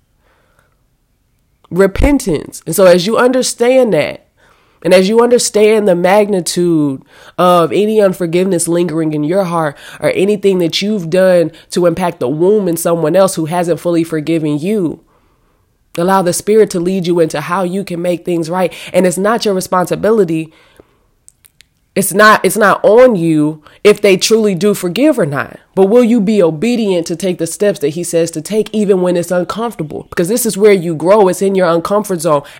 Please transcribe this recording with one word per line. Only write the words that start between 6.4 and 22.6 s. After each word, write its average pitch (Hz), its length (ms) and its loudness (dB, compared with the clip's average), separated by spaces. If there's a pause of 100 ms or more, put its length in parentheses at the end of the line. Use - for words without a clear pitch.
of 175 340 2
any 214 280 0
unforgiveness 180 680 0
lingering 165 460 -2
in 151 100 -2
your 185 200 0
heart 165 320 -4 (220)
or 151 120 -2
anything 196 480 0
that 165 240 -2
you've 202 260 -4
done 180 420 2 (200)
to 175 160 0
impact 170 340 -2
the 123 80 -2
womb 185 400 0
in 165 80 -2
someone 170 400 -2
else 190 180 2
who 160 120 -4
hasn't 170 340 -2
fully 170 240 0
forgiven 156 540 -4
you, 180 440 -4 (960)
allow 190 240 0
the 175 140 0
Spirit 214 360 2
to 190 80 -6
lead 180 280 -2
you 175 120 0
into 156 220 0
how 175 220 -4
you 185 200 -4
can 175 200 -8
make 175 240 -4
things 165 240 -4
right. 180 220 -2 (200)
And 185 140 2
it's 170 120 -2
not 214 280 -2
your 202 80 0
responsibility. 180 1000 -2 (1400)
It's 190 180 -4
not, 208 320 4
it's 185 120 -2
not 196 280 2